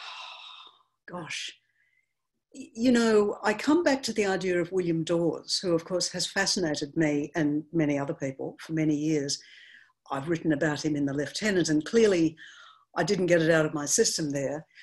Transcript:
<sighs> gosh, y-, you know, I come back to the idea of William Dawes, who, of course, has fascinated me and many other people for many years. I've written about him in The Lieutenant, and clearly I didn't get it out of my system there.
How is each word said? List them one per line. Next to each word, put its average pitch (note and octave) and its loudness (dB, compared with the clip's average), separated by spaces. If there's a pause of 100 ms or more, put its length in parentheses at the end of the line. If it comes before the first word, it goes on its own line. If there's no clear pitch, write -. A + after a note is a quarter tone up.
(440)
<sighs> - -20
gosh, - -10 (1040)
y-, C4+ -16
you A#3+ 2
know, A3 4
I G#3+ 2
come D4+ 2
back C#4 2
to A3+ -4
the G#3 0
idea F3+ 0
of E3+ -4
William E3+ 0
Dawes, E3+ -2
who, F3+ 0
of E3 0
course, F3 -2
has F3 -6
fascinated D#3+ -2
me D3 0
and D3+ 0
many D3 2
other C#3 -4
people C3+ -8
for - -12
many D#3 2
years. D3 -2 (720)
I've C#3 -6
written E3 0
about D3 0
him D3+ -2
in C#3+ 0
The C3+ -2
Lieutenant, D#3+ -2
and D#3 2
clearly F#3 4 (600)
I F3 0
didn't F#3 0
get E3+ 6
it D#3+ 4
out D#3+ 4
of D#3 -4
my C#3+ -4
system D3+ 0
there. C#3 -4 (160)